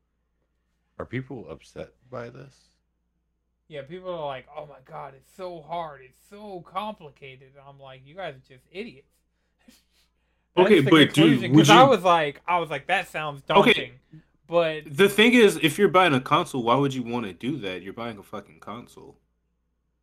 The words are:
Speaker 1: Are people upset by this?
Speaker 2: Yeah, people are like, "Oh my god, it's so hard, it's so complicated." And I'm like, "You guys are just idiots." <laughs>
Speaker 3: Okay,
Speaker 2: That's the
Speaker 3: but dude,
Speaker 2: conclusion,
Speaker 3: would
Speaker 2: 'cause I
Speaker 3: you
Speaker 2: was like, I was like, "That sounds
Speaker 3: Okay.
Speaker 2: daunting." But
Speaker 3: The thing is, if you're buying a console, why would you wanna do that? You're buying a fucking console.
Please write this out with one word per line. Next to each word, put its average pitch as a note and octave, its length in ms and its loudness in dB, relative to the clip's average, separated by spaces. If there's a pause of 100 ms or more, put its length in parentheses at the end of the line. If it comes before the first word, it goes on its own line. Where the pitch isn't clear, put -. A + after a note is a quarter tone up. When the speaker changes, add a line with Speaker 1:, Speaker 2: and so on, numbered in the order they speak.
(960)
Speaker 1:
Are E2+ 80 -14
people B2 440 -14
upset - 440 -20 (160)
by A#2+ 200 -16
this? C3+ 400 -20 (1000)
Speaker 2:
Yeah, D3 160 -16
people F3+ 300 -16
are D#3+ 120 -10
like, C3 300 -12
"Oh D3+ 100 -16
my C#3 200 -20
god, D3+ 300 -18
it's C3 200 -20
so F3+ 260 -14
hard, D#3 420 -12
it's C3 160 -20 (100)
so G#3 320 -18
complicated." C#3+ 960 -14
And C#3 120 -20
I'm C#3 120 -20
like, C3+ 260 -20
"You D3 100 -20
guys F3 200 -12
are C3 120 -20
just C3+ 240 -20
idiots." F3+ 360 -18 (600)
<laughs> - 120 -20 (760)
Speaker 3:
Okay, F#3 260 4
Speaker 2:
That's C#3 40 2
the - 60 2
Speaker 3:
but D#3+ 80 6
dude, C#3 160 4
Speaker 2:
conclusion, C#3+ 380 2
Speaker 3:
would D3+ 80 6
Speaker 2:
'cause C#3+ 100 4
I A3+ 120 8
Speaker 3:
you C#4 60 6
Speaker 2:
was G#3 140 0
like, E3 440 0
I F3 120 -2
was E3 100 -8
like, C#3+ 160 -10
"That F#3 220 -4
sounds D3+ 420 -12
Speaker 3:
Okay. - 240 4
Speaker 2:
daunting." B2 260 -12 (460)
But D#3+ 400 -2
Speaker 3:
The D#3+ 240 2
thing G#3+ 240 4
is, G3+ 300 6
if D#3 160 0
you're G3+ 80 2
buying F3 260 4
a B2+ 80 0
console, D3 400 -4
why A#2 140 0
would C#3 180 0
you C3 80 -8
wanna A#2 320 -8
do A#2 240 -8
that? F#2 240 -10
You're F#2+ 120 -16
buying A#2 260 -14
a F#2 40 -20
fucking F2+ 360 -20
console. - 580 -20 (840)